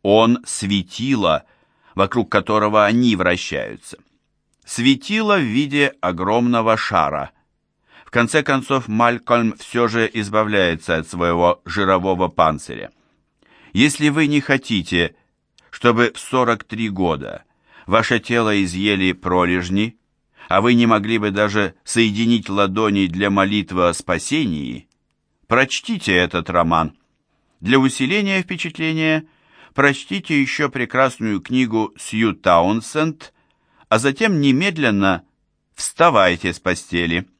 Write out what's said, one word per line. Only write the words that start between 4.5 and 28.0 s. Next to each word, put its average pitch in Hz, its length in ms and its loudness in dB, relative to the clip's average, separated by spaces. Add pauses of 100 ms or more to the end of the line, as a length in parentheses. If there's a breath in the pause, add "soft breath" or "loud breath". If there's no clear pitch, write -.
Светило 196 760 0
в 156 40 0
виде 139 580 0
огромного 110 760 0
шара. 73 540 -2 (760 soft breath)
В - 60 -20
конце 120 320 0
концов, 135 460 -4
Малькольм 117 680 0
все 120 300 -2
же 113 240 0
избавляется 101 840 0
от 80 120 -6
своего 87 580 0
жирового 92 640 0
панциря. 71 640 -2 (800 soft breath)
Если 147 360 2
вы 151 180 2
не 147 140 2
хотите, 95 760 -2 (560 soft breath)
чтобы 117 440 2
в - 40 -16
сорок 120 460 -2
три 110 240 -6
года 78 560 -4 (420 soft breath)
ваше 113 340 0
тело 107 440 0
изъели 92 480 0
пролежни, 90 880 -2 (500 loud breath)
а 95 120 4
вы 120 140 4
не 120 120 4
могли 110 320 0
бы 104 120 -2
даже 101 440 -2 (100)
соединить 113 640 0
ладони 101 580 0
для 95 240 -2
молитвы 98 580 0
о 85 60 0
спасении, 82 960 -6 (580)
прочтите 135 680 -2
этот 87 360 0
роман. 82 460 0 (640)
Для 120 180 2
усиления 160 640 0